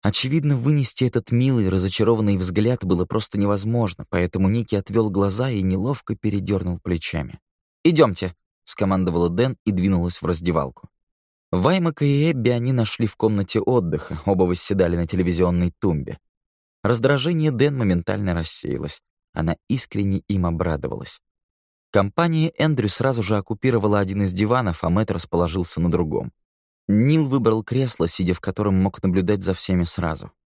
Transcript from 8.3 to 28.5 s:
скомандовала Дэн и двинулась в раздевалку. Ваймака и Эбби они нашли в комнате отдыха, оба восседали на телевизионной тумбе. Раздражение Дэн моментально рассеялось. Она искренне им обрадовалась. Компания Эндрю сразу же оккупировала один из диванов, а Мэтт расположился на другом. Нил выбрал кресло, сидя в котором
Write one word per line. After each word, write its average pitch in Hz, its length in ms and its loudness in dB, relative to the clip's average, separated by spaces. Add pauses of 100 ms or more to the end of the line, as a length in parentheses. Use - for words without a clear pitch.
скомандовала 90 640 0
Дэн 117 360 0
и 110 60 0
двинулась 90 500 0
в - 40 -8
раздевалку. 80 640 -2 (640)
Ваймака 156 520 2
и 143 280 2
Эбби 120 180 0
они 120 240 0
нашли 117 340 0
в - 80 -6
комнате 107 460 0
отдыха, 80 640 0
оба 95 180 4
восседали 87 540 2
на 85 100 -2
телевизионной 87 720 2
тумбе. 78 400 -2 (640)
Раздражение 143 680 2
Дэн 135 260 2
моментально 98 560 0
рассеялось. 76 680 -6 (320)
Она 82 220 -4 (140)
искренне 98 580 -4
им 95 180 -2
обрадовалась. 80 760 -6 (680)
Компания 160 680 2
Эндрю 135 320 2
сразу 123 340 0
же 104 140 0
оккупировала 107 600 0
один 98 240 0
из 92 100 -2
диванов, 107 500 0
а 82 60 0
Мэтт 92 220 0
расположился 85 680 -2
на 87 100 0
другом. 80 440 -2 (540)
Нил 139 400 4
выбрал 113 360 2
кресло, 120 440 -2
сидя 90 260 0
в - 80 -6
котором 101 340 0